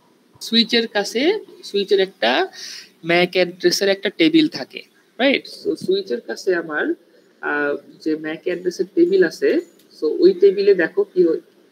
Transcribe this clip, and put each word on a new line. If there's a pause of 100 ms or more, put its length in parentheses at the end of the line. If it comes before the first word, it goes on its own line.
(420)
সুইচের
কাছে, (240)
সুইচের
একটা (580)
ম্যাক
অ্যাড্রেসের
একটা
table
থাকে, (380)
right?
So
সুইচের
কাছে
আমার, (560)
আহ, (280)
যে
ম্যাক
অ্যাড্রেসের (100)
table
আছে, (420)
so (140)
ওই
টেবিলে
দেখো
কি
হই-, (320)